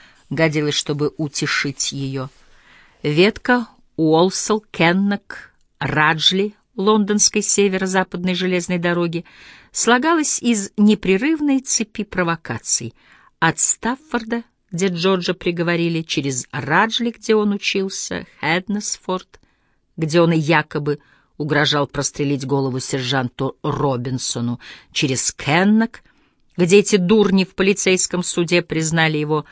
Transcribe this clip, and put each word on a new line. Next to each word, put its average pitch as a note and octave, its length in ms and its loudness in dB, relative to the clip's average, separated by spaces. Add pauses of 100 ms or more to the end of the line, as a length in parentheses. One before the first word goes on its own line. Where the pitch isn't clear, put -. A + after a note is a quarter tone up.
(300)
годилась, D3+ 460 0
чтобы D3 420 -2
утешить - 760 -4
ее. C3+ 340 -6 (760)
Ветка F#3+ 680 2 (280)
Уолсал, E3+ 640 2 (120)
Кеннок, G3 840 0 (260)
Раджли D#3 760 2 (220)
лондонской G#3 680 2
северо-западной F#3 920 0
железной F3+ 420 -2
дороги E3+ 480 -2 (460)
слагалась D4 680 0
из G#3 360 -2
непрерывной A#3 840 2
цепи - 440 -4
провокаций. E3 880 -4 (460)
От D#3+ 200 2
Стаффорда, A#3 840 -4 (280)
где F3+ 160 -2
Джорджа F3+ 460 0
приговорили, E3+ 680 -2
через C#3 500 -4
Раджли, G3 600 0
где - 240 0
он G#3 180 2
учился, F#3+ 720 -4 (140)
Хеднесфорд, F#3 1000 -4 (580)
где D#3+ 240 2
он E3+ 100 4
якобы D3+ 680 0 (380)
угрожал C#3+ 500 0
прострелить C#3 580 -4
голову C3+ 340 -2
сержанту B2+ 840 -4
Робинсону, B2+ 960 -2 (320)
через C3 400 -2
Кеннок, G3+ 720 2 (540)
где F3+ 220 6
эти G3+ 180 2
дурни F#3+ 460 4
в - 120 -8
полицейском F#3+ 680 0
суде F3 380 0
признали D#3+ 560 0
его D3+ 340 -2